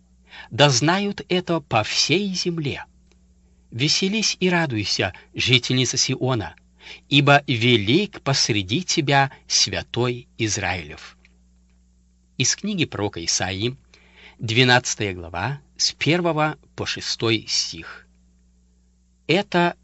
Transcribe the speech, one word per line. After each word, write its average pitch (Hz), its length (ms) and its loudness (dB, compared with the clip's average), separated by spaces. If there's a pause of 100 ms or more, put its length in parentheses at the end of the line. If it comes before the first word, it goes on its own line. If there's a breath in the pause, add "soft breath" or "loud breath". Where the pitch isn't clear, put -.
(520 loud breath)
Да 139 180 6
знают 180 600 0
это 180 320 -2
по 113 220 0
всей 190 520 0
земле. 160 500 -4 (840)
Веселись 190 680 0
и 185 100 2
радуйся, 120 640 0 (200 loud breath)
жительница 123 640 2
Сиона, 123 580 -2 (540 loud breath)
ибо 143 380 6
велик 120 760 2
посреди 117 640 -2
тебя 139 480 2 (160 loud breath)
святой 120 800 -2 (100)
Израилев". 92 800 -4 (1200)
Из - 180 0
книги 190 300 -4
пророка 98 380 -4
Исаии, 98 540 -2 (640 loud breath)
двенадцатая 120 720 2
глава, 90 480 -8 (160)
с - 160 0
первого 156 640 0 (180)
по 104 100 -6
шестой 110 640 -2
стих. - 600 -8 (1200)
Это 175 560 2